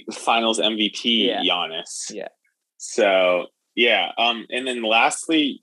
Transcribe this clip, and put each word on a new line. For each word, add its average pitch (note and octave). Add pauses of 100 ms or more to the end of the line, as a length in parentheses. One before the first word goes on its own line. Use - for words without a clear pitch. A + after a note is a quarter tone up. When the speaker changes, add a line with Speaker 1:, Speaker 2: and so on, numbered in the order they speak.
(120)
Speaker 1:
Finals A2+
M G#2+
V G#2+
P A2+
Speaker 2:
Yeah. G2+
Speaker 1:
Giannis. E2+
Speaker 2:
Yeah. - (500)
Speaker 1:
So, F#2 (260)
yeah. A2
Um, A#2
and B2+
then B2
lastly, C3+